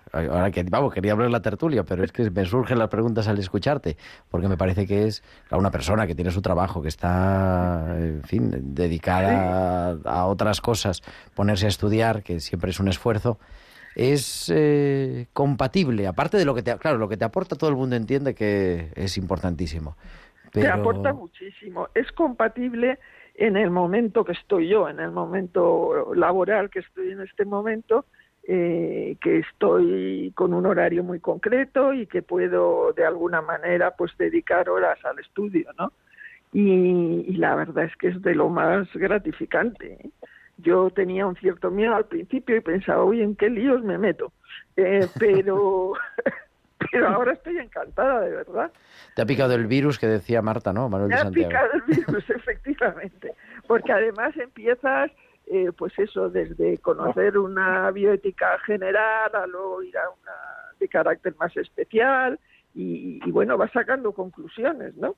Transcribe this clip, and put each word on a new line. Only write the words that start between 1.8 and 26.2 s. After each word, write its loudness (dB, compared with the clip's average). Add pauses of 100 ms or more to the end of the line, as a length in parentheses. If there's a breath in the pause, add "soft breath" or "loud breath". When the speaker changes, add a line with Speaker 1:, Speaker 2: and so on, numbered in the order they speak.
Speaker 1:
pero -2
es -2
que 0
me 0
surgen 0
las 2
preguntas 0
al 2
escucharte, -2 (340 loud breath)
porque 0
me 0
parece 2
que 2
es -2 (260 loud breath)
a 0
una 2
persona 0
que -4
tiene -2
su -2
trabajo, 0
que -4
está, 0
en -2
fin, 0 (240)
dedicada 0
Speaker 2:
Sí. -10
Speaker 1:
a, -2
a 0
otras 0
cosas, -2 (320 loud breath)
ponerse 2
a 2
estudiar, 0
que -6
siempre -4
es -6
un 2
esfuerzo, 0 (560 loud breath)
es, 0
eh, 2
compatible, 2
aparte 0
de 4
lo 2
que -2
te, -2
claro, 0
lo 0
que -6
te -2
aporta -2
todo 0
el 2
mundo 0
entiende -2
que 0
es -4
importantísimo. -4 (560 loud breath)
Speaker 2:
Te 0
Speaker 1:
Pero 2
Speaker 2:
aporta 0
muchísimo. -12
Es 0
compatible 0 (360 loud breath)
en 2
el 2
momento 2
que -4
estoy 0
yo, 2
en -10
el -6
momento 0
laboral 2